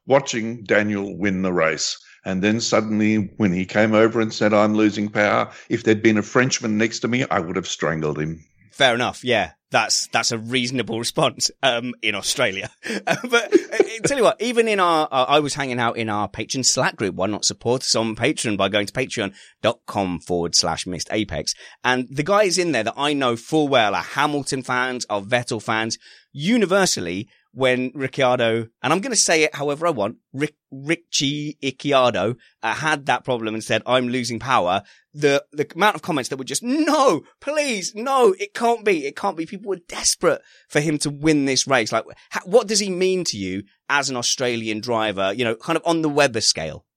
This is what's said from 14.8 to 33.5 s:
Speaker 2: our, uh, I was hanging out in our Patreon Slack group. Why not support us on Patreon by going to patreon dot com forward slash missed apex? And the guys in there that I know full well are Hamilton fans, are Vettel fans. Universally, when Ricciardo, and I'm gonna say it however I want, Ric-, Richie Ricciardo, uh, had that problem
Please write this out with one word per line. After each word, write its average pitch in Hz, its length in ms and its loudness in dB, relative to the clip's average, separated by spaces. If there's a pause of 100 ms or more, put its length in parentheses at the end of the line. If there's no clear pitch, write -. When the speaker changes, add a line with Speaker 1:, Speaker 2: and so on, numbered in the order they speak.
Speaker 2:
our, 165 300 2
uh, 127 180 2
I 143 100 4
was 147 160 0
hanging 131 240 -4
out 117 180 0
in 110 140 -4
our 104 180 -2
Patreon - 380 -4
Slack 160 300 0
group. 95 180 -2
Why 92 120 -2
not 104 180 -4
support 120 380 -2
us - 120 0
on 113 220 -2
Patreon 117 420 -2
by 98 100 2
going 104 180 0
to - 60 -10
patreon 101 400 -4 (300)
dot 113 240 0
com 92 320 -2
forward 85 360 -2
slash 82 320 0
missed 87 240 -8
apex? 95 440 -4 (300)
And 127 260 0
the 143 120 -4
guys 190 360 2
in 175 140 0
there 113 120 0
that 107 120 -4
I 147 180 0
know 131 220 0
full 151 320 0
well 113 260 4
are 87 80 0
Hamilton 143 600 -2
fans, 123 460 -2
are 101 140 -2
Vettel 117 400 -2
fans. 110 360 -2 (340)
Universally, 175 960 0 (240)
when 127 420 0
Ricciardo, 123 720 0 (160)
and 131 100 0
I'm 180 80 2
gonna 233 160 -4
say 165 280 4
it 151 100 0
however 143 320 -2
I 170 40 2
want, 117 260 -2 (180)
Ric-, 143 220 -4 (140)
Richie 147 920 -4
Ricciardo, 123 720 2 (280)
uh, 110 120 -2
had 143 320 -2
that 127 180 0
problem 113 300 -4